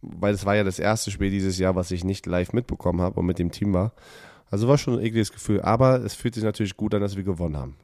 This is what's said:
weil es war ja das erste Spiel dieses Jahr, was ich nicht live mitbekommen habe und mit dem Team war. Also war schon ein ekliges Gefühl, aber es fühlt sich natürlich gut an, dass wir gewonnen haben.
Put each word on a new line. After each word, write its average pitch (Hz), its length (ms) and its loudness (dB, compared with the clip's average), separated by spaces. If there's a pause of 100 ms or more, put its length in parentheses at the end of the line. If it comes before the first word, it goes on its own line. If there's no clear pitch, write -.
weil 98 320 -2
es 90 100 -6
war 101 120 2
ja 104 60 4
das 95 160 0
erste 104 320 0
Spiel 101 200 -2
dieses 95 280 0
Jahr, 92 160 2
was 90 160 -2
ich 87 140 -4
nicht 95 220 -4
live 90 260 0
mitbekommen 87 480 -2
habe 90 180 0
und 90 60 0
mit 87 140 0
dem 87 120 0
Team 101 220 -2
war. 95 200 2 (580)
Also 107 180 2
war 143 80 8
schon 127 220 0
ein - 60 -2
ekliges 110 280 0
Gefühl, 101 300 -2
aber 127 380 4
es 110 120 -6
fühlt 117 220 -6
sich 110 100 -2
natürlich 104 320 -2
gut 104 180 -2
an, 104 60 2
dass 101 160 -2
wir 98 60 -4
gewonnen 85 340 -2
haben. 67 280 -8